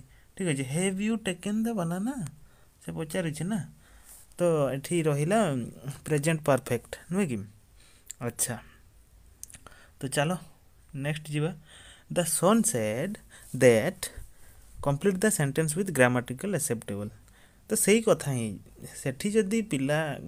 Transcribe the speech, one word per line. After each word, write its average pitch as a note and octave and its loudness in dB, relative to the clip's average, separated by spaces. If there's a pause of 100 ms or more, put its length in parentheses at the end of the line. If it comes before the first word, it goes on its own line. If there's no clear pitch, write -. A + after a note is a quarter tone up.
(380)
ଠିକ୍ F#3 -2
ଅଛି? C#3 0
"Have F3+ -2
you A3 0
taken G#3 -2
the A#3 -2
banana?" F#3 -2 (720)
ସେ E3+ -8
ପଚାରୁଛି D#3+ -4
ନା, G3+ -2 (800)
ତ F3 0 (300)
ଏଠି D3+ -2
ରହିଲା D#3 2 (680)
ପ୍ରେଜେଣ୍ଟ D#3 0
ପରଫେକ୍ଟ, B2+ 0 (200)
ନୁହେଁ F#3+ 0
କି? B2 -4 (840)
ଆଚ୍ଛା, A#2 -4 (1400)
ତ C#3 -4
ଚାଲ D3+ 0 (580)
ନେକ୍ସଟ D3 -6
ଯିବା। D3 -2 (600)
"The E3+ 2
son F#3 4
said A#2 -2 (480)
that, B2 6 (840)
complete F#3 2
the G#3+ 4
sentence D3+ 0
with G3 -2
grammatical B2+ 2
acceptable।" G#2+ -4 (600)
ତ A2 0
ସେଇ G#3+ 4
କଥା E3 2
ହିଁ, A2+ -4 (360)
ସେଠି D3 -4
ଯଦି A3 2
ପିଲା D3+ -2